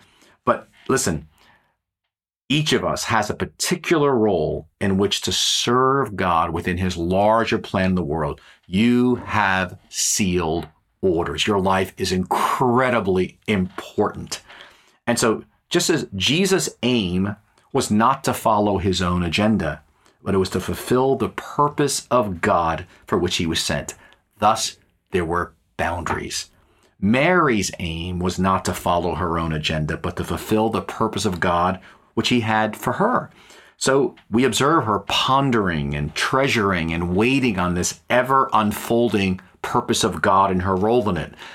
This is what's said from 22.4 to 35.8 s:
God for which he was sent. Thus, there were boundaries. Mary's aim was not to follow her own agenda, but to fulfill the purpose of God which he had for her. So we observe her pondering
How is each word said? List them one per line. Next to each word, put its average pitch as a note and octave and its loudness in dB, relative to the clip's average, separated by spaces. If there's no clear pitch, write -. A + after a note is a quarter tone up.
God E2+ 0
for G#2 0
which F2 -2
he F2 0
was D#2+ -2
sent. C#2+ -4
Thus, G#2+ 0
there F2+ 0
were E2+ -2
boundaries. - -4
Mary's C3 2
aim F2 -6
was F2+ -2
not F#2+ 2
to F#2 -2
follow F2 -2
her E2+ -2
own E2 -2
agenda, D#2 -4
but F2 -6
to - -4
fulfill G#2+ 0
the G#2 -2
purpose G2+ -4
of F2+ -2
God F2+ 0
which A2+ 0
he B2 2
had A2 0
for - -4
her. G#3 -2
So C3+ 2
we A2+ 2
observe C3+ 2
her G#2 2
pondering G2+ 0